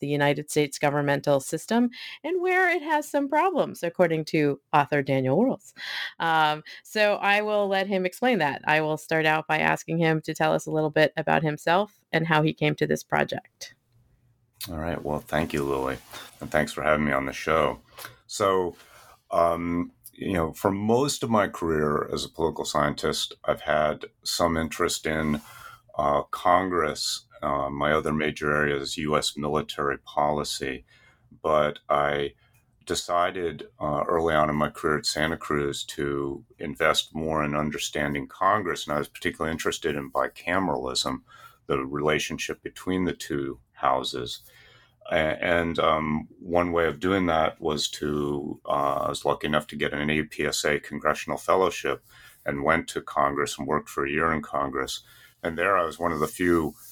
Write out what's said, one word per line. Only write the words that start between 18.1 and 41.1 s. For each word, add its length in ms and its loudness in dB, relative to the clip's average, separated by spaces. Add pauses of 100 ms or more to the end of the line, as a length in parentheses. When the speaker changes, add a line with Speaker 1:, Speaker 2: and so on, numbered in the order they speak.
Speaker 2:
So, 500 0 (540)
um, 640 0 (220)
you 180 -6
know, 220 0
for 160 2
most 520 0
of 60 -4
my 200 2
career 680 0
as 100 -4
a 60 -12
political 340 -2
scientist, 680 -2 (100)
I've 180 0
had 440 0 (160)
some 340 0
interest 500 -2
in, 360 0 (560)
uh, 320 2
Congress. 960 2 (160)
Uh, 280 -2
my 220 0
other 200 2
major 420 0
area 220 2
is 220 -6
U 180 0
S 180 -2
military 640 -2
policy, 880 -4 (560)
but 380 2 (100)
I 460 0 (500)
decided, 800 -2 (160)
uh, 260 -2
early 280 2
on 160 4
in 60 0
my 120 2
career 300 0
at 80 -4
Santa 320 -2
Cruz 460 -2
to 600 -6 (140)
invest 560 0
more 280 0
in 120 0
understanding 760 -2
Congress, 580 0
and 80 -2
I 40 2
was 100 -2
particularly 440 -4
interested 440 -2
in 140 -6
bicameralism, 1120 -2 (440)